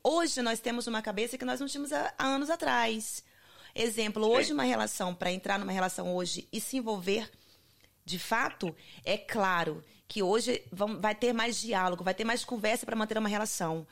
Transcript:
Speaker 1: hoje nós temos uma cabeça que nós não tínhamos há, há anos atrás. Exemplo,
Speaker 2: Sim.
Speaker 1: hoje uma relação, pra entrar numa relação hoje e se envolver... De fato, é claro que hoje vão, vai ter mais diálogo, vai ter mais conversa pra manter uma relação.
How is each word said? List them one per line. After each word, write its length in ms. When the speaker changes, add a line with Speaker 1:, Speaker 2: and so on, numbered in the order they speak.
Speaker 1:
hoje 400
nós 180
temos 260
uma 160
cabeça 360
que 60
nós 160
não 60
tínhamos 260
há, 260
há 80
anos 240
atrás. 760
Exemplo, 500
Speaker 2:
Sim. 60
Speaker 1:
hoje 220
uma 120
relação, 500
pra 180
entrar 260
numa 140
relação 420
hoje 380
e 80
se 180
envolver... 520
De 120
fato, 580
é 120
claro 680
que 160
hoje 480
vão, 300
vai 140
ter 180
mais 280
diálogo, 440
vai 100
ter 100
mais 200
conversa 400
pra 100
manter 220
uma 140
relação. 600